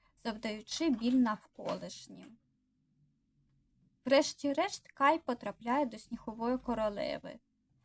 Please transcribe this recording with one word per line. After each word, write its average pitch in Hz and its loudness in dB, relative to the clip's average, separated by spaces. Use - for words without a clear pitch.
завдаючи 220 -4
біль 240 4
навколишнім. - -2
Врешті-решт 285 2
Кай 294 4
потрапляє 240 -2
до 220 -8
Снігової 233 -4
королеви. 220 -4